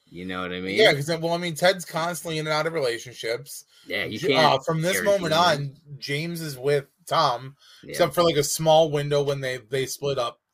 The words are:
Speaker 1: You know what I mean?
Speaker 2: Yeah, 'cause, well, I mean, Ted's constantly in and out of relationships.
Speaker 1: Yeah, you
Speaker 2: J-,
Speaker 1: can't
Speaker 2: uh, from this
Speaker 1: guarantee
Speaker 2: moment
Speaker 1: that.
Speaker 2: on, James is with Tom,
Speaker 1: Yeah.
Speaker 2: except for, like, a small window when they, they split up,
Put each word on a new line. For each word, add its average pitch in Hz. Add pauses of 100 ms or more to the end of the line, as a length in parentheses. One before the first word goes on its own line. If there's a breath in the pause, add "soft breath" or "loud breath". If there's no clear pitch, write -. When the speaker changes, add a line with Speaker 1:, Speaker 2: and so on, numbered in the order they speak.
(100)
Speaker 1:
You 90
know 92
what 90
I 92
mean? 92
Speaker 2:
Yeah, 208
'cause, 143
well, 165
I 170
mean, 175
Ted's 180
constantly 165
in 156
and 156
out 156
of 165
relationships. 120 (220 soft breath)
Speaker 1:
Yeah, 95
you 107
Speaker 2:
J-, 147
Speaker 1:
can't 131
Speaker 2:
uh, 135
from 160
this 190
Speaker 1:
guarantee 202 (120)
Speaker 2:
moment 160
Speaker 1:
that. 165
Speaker 2:
on, 139 (220)
James 165
is 139
with 143 (200)
Tom, 135 (260 soft breath)
Speaker 1:
Yeah. -
Speaker 2:
except 165
for, 175
like, 165
a 143
small 160
window 143
when 139
they, 127 (140)
they 135
split 139
up, - (140)